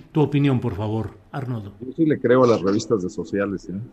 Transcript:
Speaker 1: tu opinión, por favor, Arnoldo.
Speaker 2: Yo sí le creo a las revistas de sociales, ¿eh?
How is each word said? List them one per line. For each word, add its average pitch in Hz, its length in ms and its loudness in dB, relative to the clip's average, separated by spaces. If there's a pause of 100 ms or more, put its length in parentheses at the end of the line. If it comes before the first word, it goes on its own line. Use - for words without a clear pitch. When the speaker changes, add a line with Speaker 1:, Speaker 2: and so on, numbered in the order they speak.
(100)
Speaker 1:
tu 156 100 0
opinión, 139 400 2
por 117 140 -4
favor, 107 360 -4 (200)
Arnoldo. 113 500 -10
Speaker 2:
Yo 127 120 -10
sí 165 120 -2
le 139 140 2
creo 123 240 4
a 120 60 6
las 104 120 4
revistas 98 420 0
de 90 80 -4
sociales, 98 580 -4
¿eh? 90 40 -10 (200)